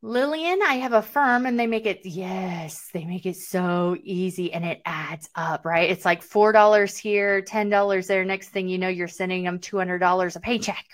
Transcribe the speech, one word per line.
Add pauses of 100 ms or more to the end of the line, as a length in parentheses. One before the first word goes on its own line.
"Lillian,
I
have
a
firm
and
they
make
it,"
yes,
they
make
it
so
easy
and
it
adds
up,
right?
It's
like
four
dollars
here,
ten
dollars
there.
Next
thing
you
know,
you're
sending
them
two
hundred
dollars
a
paycheck,